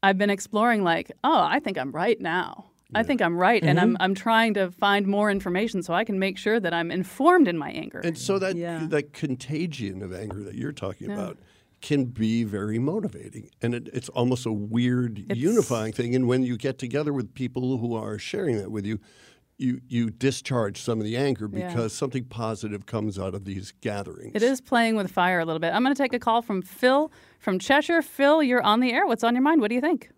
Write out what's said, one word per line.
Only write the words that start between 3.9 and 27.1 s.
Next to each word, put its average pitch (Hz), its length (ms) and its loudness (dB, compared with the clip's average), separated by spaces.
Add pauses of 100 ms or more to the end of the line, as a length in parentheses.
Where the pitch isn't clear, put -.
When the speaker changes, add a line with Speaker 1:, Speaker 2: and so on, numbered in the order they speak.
Speaker 3:
Mm-hmm. 190 80 0
Speaker 1:
I'm 190 120 2
trying 226 400 2
to 190 160 0
find 202 360 2
more 202 240 2
information 196 520 -2
so 170 120 -4
I 202 100 2
can 202 140 -4
make 190 200 -2
sure 220 220 2
that 170 120 -2
I'm 170 200 -2
informed 262 560 4
in 170 100 0
my 147 120 -6
anger." - 340 -10
Speaker 2:
And 170 120 -2
so 196 220 0
that, 190 180 -2
Speaker 4:
Yeah. 170 340 -4
Speaker 2:
that 147 220 0
contagion 135 920 -6
of 92 100 -8
anger 101 320 -10
that 95 100 -12
you're - 180 -6
talking - 360 -8
Speaker 1:
Yeah. 202 80 -6
Speaker 2:
about - 220 -8 (420)
can 139 240 0
be 113 400 0
very 107 340 -4
motivating. 151 680 -6 (120)
And 120 140 0
it, 120 180 -8
it's 123 180 -8
almost 127 360 0
a 110 60 -2
weird 113 760 0
Speaker 1:
It's 117 120 -2
Speaker 2:
unifying 131 520 2
thing. 120 220 -2
And 127 140 2
when 127 160 4
you 123 120 -2
get 131 220 -4
together 143 340 -2
with 123 220 -6
people 127 440 -2
who 117 160 -2
are 107 240 -6
sharing 131 400 -2
that 95 120 -6
with 104 160 -4
you, 104 140 -4 (580)
you, 127 300 0
you 117 220 0
discharge 120 680 -2
some 113 180 -2
of 104 60 -2
the 110 120 -4
anger 123 360 0
Speaker 1:
Yeah. 101 160 -4
Speaker 2:
because 117 240 -2
something 131 320 -4
positive 110 600 -6
comes 104 320 -4
out 92 160 -6
of 98 100 -8
these 95 360 -10
gatherings. 101 540 -8
Speaker 1:
It 208 80 0
is 262 180 2
playing 233 360 2
with 190 140 -2
fire 180 300 2
a 165 40 0
little 160 160 -4
bit. 170 140 0
I'm 220 80 2
gonna 269 120 2
take 262 180 0
a 247 80 -2
call 233 220 2
from 190 200 -4
Phil 262 480 2 (300)